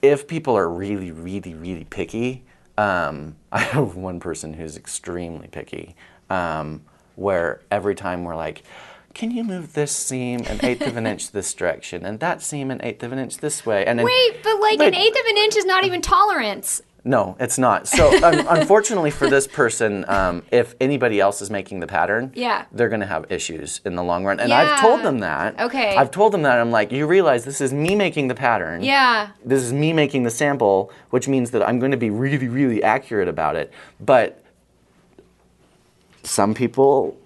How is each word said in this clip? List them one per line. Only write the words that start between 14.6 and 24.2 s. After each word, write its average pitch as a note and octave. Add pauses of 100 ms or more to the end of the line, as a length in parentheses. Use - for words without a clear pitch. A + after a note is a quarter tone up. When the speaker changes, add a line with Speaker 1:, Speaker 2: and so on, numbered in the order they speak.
Speaker 2:
like, G#4+
Speaker 1:
but D4+
Speaker 2:
an F#4
eighth G#4+
of A#4+
an G#4+
inch G#4+
is G4+
not F#4
even F4+
tolerance. F4 (220)
Speaker 1:
No, G#2
it's B2
not. A#2+
So, D3+ (120)
un-, -
Speaker 2:
<laughs> -
Speaker 1:
unfortunately F3
for C3+
this C#3
person, A2
um, F#2
if A#2+
anybody B2+
else G2
is G2
making G2
the E2
pattern, G2+
Speaker 2:
Yeah. A#3+
Speaker 1:
they're A2
gonna G#2
have D#2
issues E2
in F2+
the F2
long F2